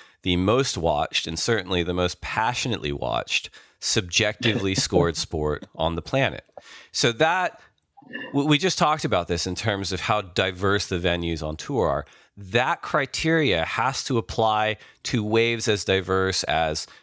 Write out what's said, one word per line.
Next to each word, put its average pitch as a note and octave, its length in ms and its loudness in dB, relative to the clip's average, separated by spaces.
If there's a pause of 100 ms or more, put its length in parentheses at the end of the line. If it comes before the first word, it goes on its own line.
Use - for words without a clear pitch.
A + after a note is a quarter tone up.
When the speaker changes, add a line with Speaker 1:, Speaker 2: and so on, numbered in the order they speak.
(240)
Speaker 1:
the F#2 120 2
most G#2+ 420 2
watched D#2+ 500 0
and E2 120 -4
certainly F#2 440 0
the F2 100 -2
most F2+ 260 0
passionately A2+ 720 -2
watched, A#1+ 580 -4 (300)
subjectively G2+ 960 0
Speaker 2:
<laughs> - 120 0
Speaker 1:
scored E2+ 280 2
sport D2+ 500 -4 (100)
on E2 200 0
the - 60 -4
planet. C3+ 420 -2 (480)
So B2 220 2
that, E3 480 0 (720)
we, C#3 120 2
we D3 120 4
just F3 200 0
talked D3+ 280 2
about G2 220 2
this E2+ 200 -2
in F2+ 80 -2
terms G2 360 -2
of F#2 100 -4
how G#2+ 200 0
diverse F#2+ 680 0
the F2+ 120 -2
venues E2+ 460 0
on D#2 120 -6
tour A#2 300 -2
are. C#2+ 180 -2 (300)
That A#2 460 -2
criteria C#3+ 840 0
has B2+ 420 -2
to C3 120 0
apply G#2+ 600 0 (260)
to A#2 200 0
waves A2+ 440 2
as G#2 160 2
diverse F#2+ 600 2
as D#2+ 420 0 (160)